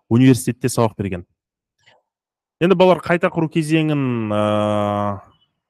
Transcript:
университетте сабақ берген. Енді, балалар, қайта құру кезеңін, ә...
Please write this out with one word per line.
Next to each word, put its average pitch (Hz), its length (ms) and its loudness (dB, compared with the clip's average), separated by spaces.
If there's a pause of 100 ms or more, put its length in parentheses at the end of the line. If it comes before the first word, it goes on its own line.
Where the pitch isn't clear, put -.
университетте 123 640 2
сабақ 117 240 -2
берген. 92 300 -8 (1400)
Енді, 180 160 4
балалар, 180 240 4
қайта 175 240 -2
құру 160 240 -4
кезеңін, 147 800 -2
ә... 104 880 -2 (500)